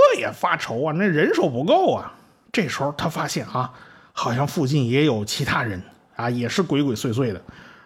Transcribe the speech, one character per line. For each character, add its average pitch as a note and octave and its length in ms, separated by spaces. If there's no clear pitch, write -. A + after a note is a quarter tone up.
也 - 140
发 F3 260
愁 B2+ 260
啊， D#3 140
那 G3+ 80
人 G3 300
手 A3+ 120
不 B2+ 160
够 D#4 300
啊。 - 200
这 G3 160
时 - 160
候 C#3+ 140
他 - 100
发 D#3 200
现 C3 200
啊， B2+ 240
好 - 220
像 C3+ 120
附 C#3+ 220
近 C3 220
也 C#3 160
有 A2 180
其 B2+ 220
他 C3 180
人。 F#2+ 180
啊， A#2+ 140
也 A#2+ 180
是 - 140
鬼 C#3+ 220
鬼 B2+ 120
祟 A#2 180
祟 A#2+ 200
的。 F2 80